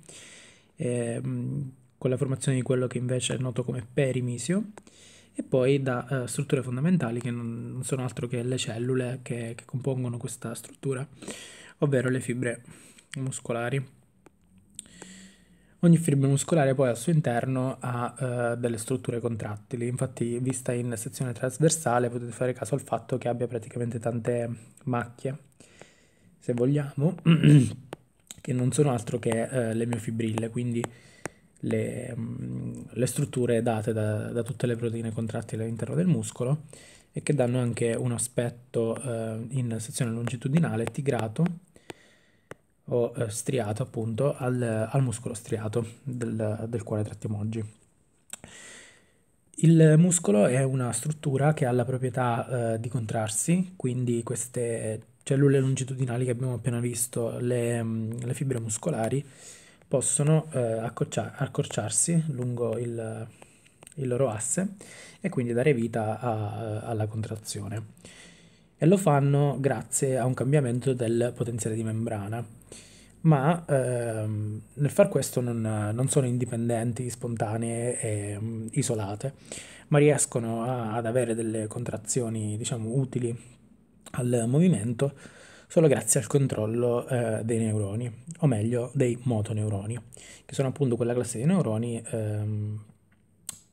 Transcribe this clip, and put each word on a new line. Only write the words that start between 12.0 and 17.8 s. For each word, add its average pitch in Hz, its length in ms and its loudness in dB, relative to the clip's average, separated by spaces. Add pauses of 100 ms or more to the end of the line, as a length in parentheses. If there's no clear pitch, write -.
le 127 100 2
fibre 120 420 -4 (580)
muscolari. 127 640 -4 (2000)
Ogni 170 180 8
fibra 139 300 2
muscolare 139 460 4
poi 131 140 4
al 113 80 2
suo 175 160 -2
interno 131 640 2
ha, 123 400 -4